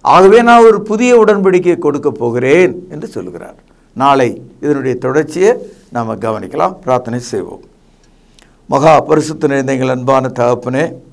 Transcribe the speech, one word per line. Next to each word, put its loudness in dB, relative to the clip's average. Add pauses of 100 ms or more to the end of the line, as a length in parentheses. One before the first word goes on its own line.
"ஆகவே 6
நான் 6
ஒரு 4
புதிய -2
உடன்படிக்கையை 2
கொடுக்க -2
போகிறேன்" 0 (160)
என்று -14
சொல்கிறார். -14 (360)
நாளை 0 (200)
இதனுடைய -2
தொடர்ச்சியை -2 (360)
நாம -6
கவனிக்கலாம். -6
பிரார்த்தனை -4
செய்வோம். -10 (1000)
மகா 4
பரிசுத்த -2
நிறைந்த -2
எங்கள் -2
அன்பான 0
தகப்பனே -2 (300)